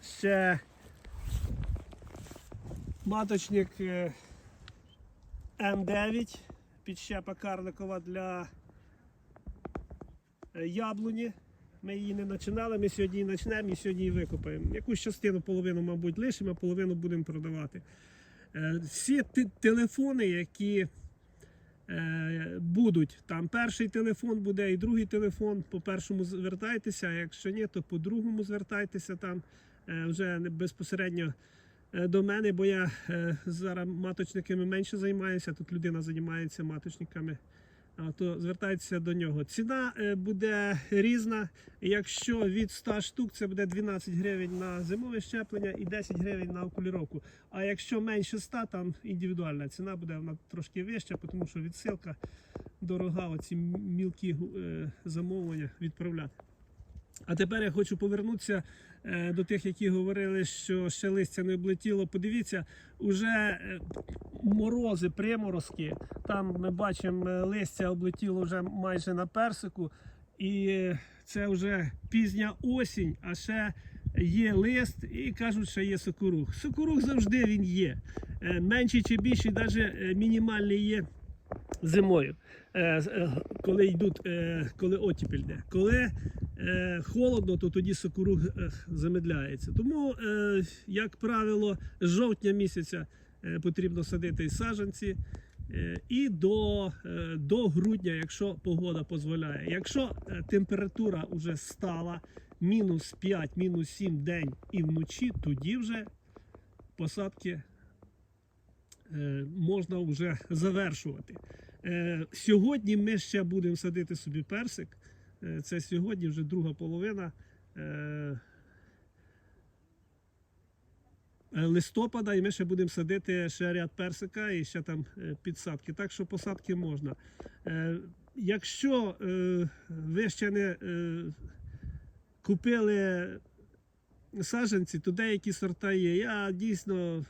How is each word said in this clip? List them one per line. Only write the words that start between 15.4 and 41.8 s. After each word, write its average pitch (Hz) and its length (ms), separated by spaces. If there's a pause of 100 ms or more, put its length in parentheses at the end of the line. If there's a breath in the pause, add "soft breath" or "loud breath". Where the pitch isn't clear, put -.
половину, 180 420
мабуть, 175 360
лишимо, 214 320
а 175 40
половину 180 400
будемо 170 300
продавати. 156 580 (720 loud breath)
Е, 160 280
всі 262 400
те-, 247 280 (100)
телефони, 233 640
які, 190 600 (1000 soft breath)
е, 165 720
будуть, 170 640
там 165 220
перший 233 400
телефон 226 520
буде 196 320
і 185 40
другий 220 300
телефон, 208 640
по 180 100
першому 190 440
звертайтеся, 190 840
а 170 60
якщо 170 380
ні, 214 160
то 180 160
по 170 160
другому 214 460
звертайтеся 202 720
там, 180 260 (460 soft breath)
е, 165 180
вже 175 320
не 175 120
безпосередньо, 175 840 (580 soft breath)
е, 180 160
до 190 140
мене, 202 300
бо 190 140
я, 190 240 (180 loud breath)
е, 170 380
зараз 180 420
маточниками 185 800
менше 190 300
займаюся, 190 560
тут 165 200
людина 165 300
займається 165 640
маточниками, 156 720 (580 soft breath)
а, 160 160
то 175 280
звертайтеся 180 600
до 170 120
нього. 156 320
Ціна, 247 540
е, 202 160
буде 202 640 (100)
різна, 220 580 (320 loud breath)